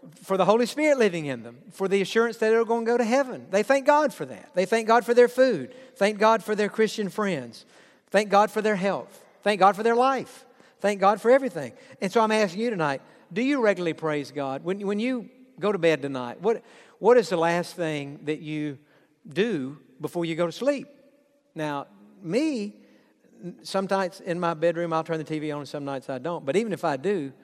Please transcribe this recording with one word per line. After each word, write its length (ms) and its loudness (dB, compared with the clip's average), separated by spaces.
for 140 -2
the 80 2
Holy 200 4
Spirit 320 2
living 300 0
in 160 -6
them, 140 -18
for 160 -4
the 140 2
assurance 360 0
that 120 0
they're 160 2
gonna 200 -2
go 120 2
to 60 0
heaven. 480 0
They 100 2
thank 240 2
God 280 4
for 120 -10
that. 300 -14
They 100 2
thank 220 0
God 180 4
for 80 0
their 140 8
food. 480 2
Thank 220 0
God 260 4
for 120 -4
their 140 0
Christian 400 -2
friends. 560 -6
Thank 200 2
God 200 4
for 140 -2
their 120 2
health. 480 -4
Thank 160 0
God 160 6
for 80 -6
their 120 2
life. 500 -2
Thank 200 -2
God 220 4
for 80 2
everything. 440 2
And 100 -2
so 80 2
I'm 120 4
asking 300 0
you 100 -2
tonight, 300 -2
do 120 -2
you 180 0
regularly 320 2
praise 380 -4
God? 320 -6
When, 240 -6
when 120 -2
you 300 -4
go 120 0
to 60 0
bed 240 2
tonight, 400 -8
what, 220 -2
what 180 6
is 140 4
the 80 0
last 380 0
thing 480 -6
that 160 -4
you 400 -8
do 500 -2
before 240 -4
you 100 -4
go 120 0
to 40 -6
sleep? 360 -4
Now, 340 -6
me, 540 -4
sometimes 580 -4
in 180 -6
my 140 -2
bedroom, 400 -2
I'll 100 -2
turn 140 -4
the 60 -6
T 160 -6
V 120 -6
on, 100 -8
and 60 -12
some 180 -10
nights 240 -8
I 100 -8
don't. 260 -8
But 100 -2
even 160 0
if 120 -4
I 140 0
do, 360 -4